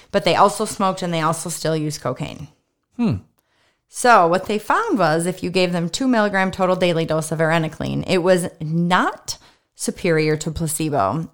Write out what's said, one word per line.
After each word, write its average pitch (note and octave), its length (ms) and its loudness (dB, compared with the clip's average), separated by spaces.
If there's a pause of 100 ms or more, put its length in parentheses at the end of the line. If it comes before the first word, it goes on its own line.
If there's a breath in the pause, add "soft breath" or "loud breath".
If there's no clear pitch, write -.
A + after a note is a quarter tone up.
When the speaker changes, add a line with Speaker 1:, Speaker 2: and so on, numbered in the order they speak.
(120 loud breath)
Speaker 1:
but G3 120 0
they E3+ 120 4
also G3+ 300 2
smoked F#3+ 360 -2
and F3 100 -4
they E3 100 -2
also D#3+ 260 -2
still D#3+ 280 -4
use D3+ 200 -4
cocaine. B2+ 520 -8 (500)
Speaker 2:
Hmm. A3 160 0 (760)
Speaker 1:
So A3 360 6
what E3+ 180 0
they G#3+ 140 -2
found F4+ 400 0
was E3 260 2
if F3+ 180 -4
you F3+ 60 -4
gave F3+ 240 0
them F3 160 -2
two C4+ 180 -4
milligram G#3 440 2
total F#3 260 0
daily E3 300 0
dose D#3 260 -2
of D#3+ 60 -4
varenicline, D#3 680 -2
it E3+ 120 2
was F3+ 280 2 (140)
not F3 800 -2 (360 soft breath)
superior D#3 600 0
to D#3 140 -6
placebo D3+ 840 -2